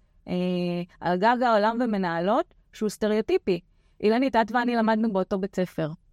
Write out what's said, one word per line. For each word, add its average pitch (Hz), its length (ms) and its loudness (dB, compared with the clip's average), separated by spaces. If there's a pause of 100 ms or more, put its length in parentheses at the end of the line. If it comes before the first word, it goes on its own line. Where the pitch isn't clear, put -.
(280)
אה, - 60 -6 (680)
על 180 160 0
גג 226 280 2
העולם 226 360 2
ומנהלות, 196 720 0 (200)
שהוא 214 160 -4
סטריאוטיפי. 214 720 0 (420)
אילנית, 240 340 2
את 220 160 2
ואני 240 240 0
למדנו 220 380 2
באותו 190 260 -2
בית 196 160 -6
ספר. 170 340 -4 (240)